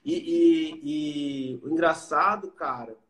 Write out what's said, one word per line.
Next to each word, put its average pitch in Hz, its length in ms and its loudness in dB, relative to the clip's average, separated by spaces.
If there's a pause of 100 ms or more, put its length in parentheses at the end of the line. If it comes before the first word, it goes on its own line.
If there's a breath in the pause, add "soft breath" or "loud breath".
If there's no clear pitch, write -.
E, 320 120 -4
e, 151 1400 0
e 123 100 -8
o 139 60 -10
engraçado, 170 840 0
cara, 120 460 -8 (120)